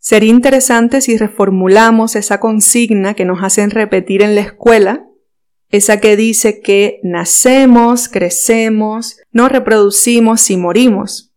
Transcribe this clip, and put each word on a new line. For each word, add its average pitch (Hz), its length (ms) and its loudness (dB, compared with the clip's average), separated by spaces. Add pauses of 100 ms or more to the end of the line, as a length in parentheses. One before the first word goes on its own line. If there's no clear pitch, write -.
Sería 220 260 2
interesante 247 680 2
si 233 160 -2
reformulamos 214 1000 0
esa 202 240 -4
consigna 214 760 -2
que 190 100 -4
nos 180 200 -4
hacen 202 260 -2
repetir 202 520 -2
en 208 120 0
la 202 60 0
escuela, 220 680 0 (600)
esa 208 320 0
que 208 160 4
dice 214 440 0
que 202 440 0
nacemos, 240 1040 2
crecemos, 220 1080 -4 (120)
nos 247 220 0
reproducimos 220 1000 0
y 185 60 -2
morimos. 196 800 -2